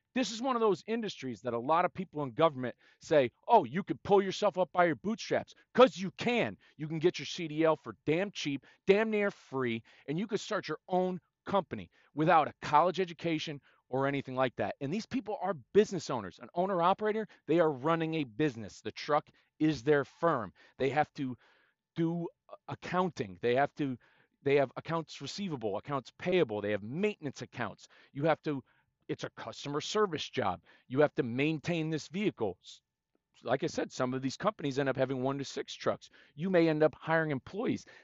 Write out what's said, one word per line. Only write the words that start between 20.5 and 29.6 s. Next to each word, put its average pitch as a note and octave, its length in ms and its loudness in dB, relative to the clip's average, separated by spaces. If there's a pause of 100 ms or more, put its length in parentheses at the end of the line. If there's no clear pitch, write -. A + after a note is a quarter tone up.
They C3 120 2
have D3 240 0
to C3 220 -6 (580)
do E3 340 -2 (380)
accounting. C#3 760 -4
They A#2+ 140 2
have C#3+ 220 2
to, C3+ 200 -4 (460)
they C#3 140 2
have C3+ 200 2
accounts D#3+ 440 -8
receivable, C#3 560 -6
accounts C3+ 420 -6
payable. D3+ 420 0
They G2+ 120 -2
have G2 100 -2
maintenance D3+ 600 -6
accounts. A2 440 -10 (260)
You C#3 120 -6
have D#3 200 2
to, C#3+ 200 -4 (420)
it's D3+ 180 -6
a C3 60 -10
customer C#3+ 500 -8